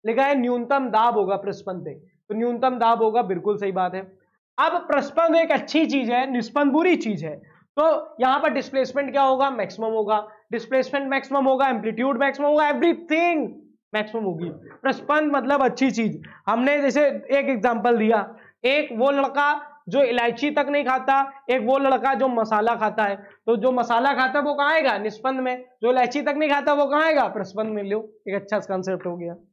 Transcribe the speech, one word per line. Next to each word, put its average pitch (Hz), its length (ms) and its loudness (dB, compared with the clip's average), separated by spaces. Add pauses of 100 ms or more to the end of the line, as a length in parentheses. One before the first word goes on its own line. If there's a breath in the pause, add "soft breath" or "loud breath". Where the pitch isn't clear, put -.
लिखा 226 180 0
है 285 120 2
न्यूनतम 247 540 0
दाब 220 280 2
होगा 196 180 0
प्रस्पंद 190 500 -8
पे, 147 140 -12
तो - 360 -14
न्यूनतम 240 440 -2
दाब 226 240 2
होगा, 220 180 2
बिल्कुल 190 360 -2
सही 202 140 -4
बात 180 240 -2
है। 190 220 -14 (400)
अब 330 300 0
प्रस्पंद 311 480 0
एक 330 160 2
अच्छी 302 340 0
चीज 240 240 -2
है, 254 220 0
निस्पंद 254 400 0
बुरी 330 240 2
चीज 180 280 -6
है। 151 120 -10 (440 soft breath)
तो 311 420 0
यहाँ 262 180 2
पर 302 100 0
displacement 262 640 -4
क्या 277 100 2
होगा? 262 280 2
Maximum 220 400 -4
होगा। 214 380 0 (240 loud breath)
Displacement 262 560 -2
maximum 269 380 -2
होगा, 269 220 4
amplitude 226 500 -2
maximum 277 300 0
होगा, 302 220 4
everything 311 800 0 (440)
maximum 214 300 -4
होगी। 170 300 -4
Prashpant 294 760 -2
मतलब 277 320 2
अच्छी 254 280 2
चीज। 214 320 -4 (240 loud breath)
हमने 262 340 2
जैसे 277 260 2
एक 269 420 0
example 233 480 0
दिया, 214 380 0 (280 loud breath)
एक 285 280 0
वो 247 200 2
लड़का 285 680 -2 (100)
जो 254 120 2
इलायची 240 500 0
तक 294 180 0
नहीं 285 160 0
खाता, 269 640 0
एक 247 120 2
वो 262 160 2
लड़का 269 360 2
जो 262 140 0
मसाला 226 480 0
खाता 214 280 0
है, 202 120 0
तो 220 420 -4
जो 254 140 2
मसाला 240 420 0
खाता 262 260 0
है 285 60 -2
वो 294 80 0
कहाँ 285 200 2
आएगा? 262 240 2
निस्पंद 220 420 -4
में। 254 260 -4 (160)
जो 233 100 2
इलायची 254 300 2
तक 277 160 -2
नहीं 302 120 0
खाता 285 240 2
वो 285 120 2
कहाँ 294 200 2
आएगा? 285 220 2
Prashpant 208 400 -6
में। 208 160 -4
लो, 214 300 -6 (140)
एक 196 80 -4
अच्छा 202 240 -4
concept 190 460 -4
हो 175 120 -6
गया। 170 180 -10 (180)